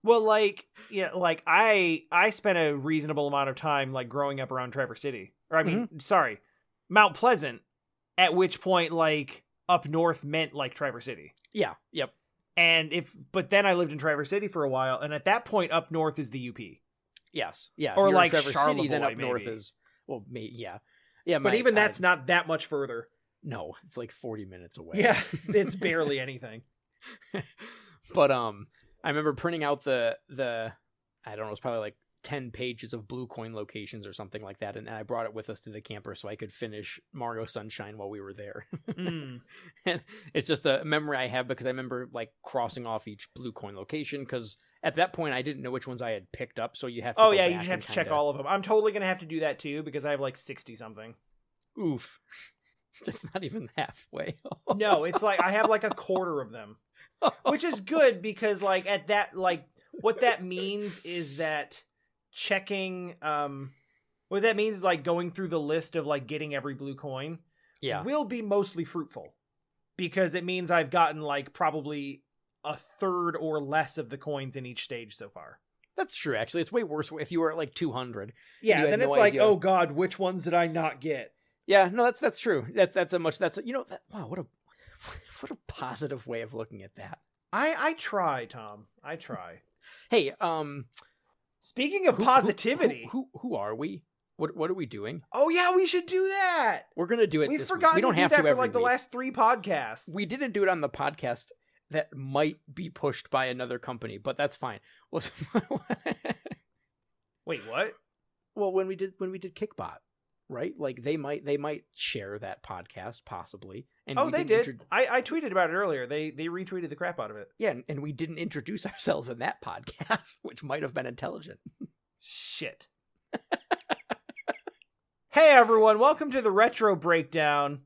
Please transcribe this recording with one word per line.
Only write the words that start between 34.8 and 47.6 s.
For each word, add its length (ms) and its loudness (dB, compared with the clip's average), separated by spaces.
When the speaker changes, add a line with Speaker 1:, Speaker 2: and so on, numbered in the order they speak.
Speaker 2:
and 80 -10
I 60 -10
brought 240 -6
it 80 -10
with 160 -10
us 120 -12
to 100 -18
the 100 -14
camper 320 -12
so 160 -12
I 60 -8
could 180 -12
finish 460 -12
Mario 320 -6
Sunshine 520 -12
while 140 -8
we 100 -10
were 120 -14
there. 380 -14
<laughs> 40 -12
Speaker 1:
Mm. 460 -8
Speaker 2:
And 180 -2
it's 120 -2
just 200 0
a 180 2
memory 320 0
I 100 -2
have 200 -2
because 180 -6
I 40 -2
remember, 440 -6
like, 180 -8
crossing 420 -4
off 220 -6
each 260 -16
blue 180 -10
coin 240 -14
location, 500 -8
'cause 320 -8
at 140 0
that 160 2
point 200 -2
I 80 -2
didn't 220 -6
know 80 -6
which 160 -6
ones 160 -8
I 80 -4
had 200 -8
picked 280 -10
up, 180 -6
so 100 -10
you 140 -8
have 140 -4
to 80 6
Speaker 1:
Oh, 80 10
Speaker 2:
go 60 4
Speaker 1:
yeah, 100 6
you 60 2
Speaker 2:
back 80 -4